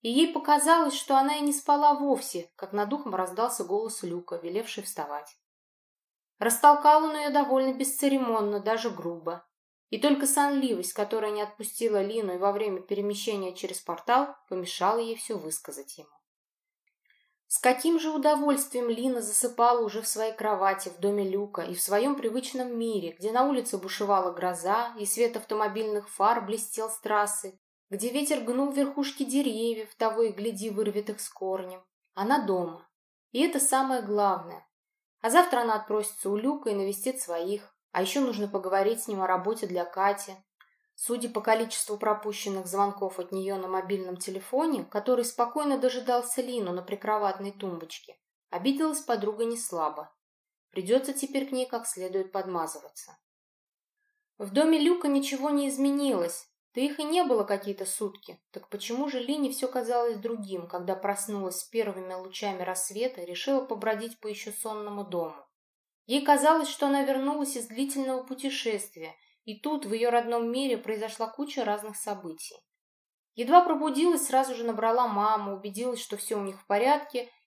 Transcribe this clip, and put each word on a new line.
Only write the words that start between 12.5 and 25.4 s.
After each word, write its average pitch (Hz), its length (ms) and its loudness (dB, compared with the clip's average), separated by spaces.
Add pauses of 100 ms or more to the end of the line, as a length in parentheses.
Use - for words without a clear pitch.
время 202 300 -2
перемещения 202 760 -4
через 185 240 -8
портал, 240 560 0 (140)
помешала 185 500 0
ей 226 180 -4
всё 226 200 -6
высказать 151 640 -10
ему. 156 100 -20 (1400)
С - 120 -2
каким 320 420 4
же 311 100 -2
удовольствием 277 760 2
Лина 240 320 0
засыпала 240 640 4
уже 208 160 -4
в 214 80 -4
своей 220 240 -2
кровати, 196 560 0
в 175 100 -14
доме 202 300 0
Люка 202 320 -4
и 175 140 -6
в 175 80 -4
своём 233 340 2
привычном 254 580 -4
мире, 220 440 -2
где 214 140 -4
на 254 120 4
улице 247 320 0
бушевала 190 560 0
гроза, 185 680 0
и 208 60 -6
свет 233 320 2
автомобильных 208 720 -2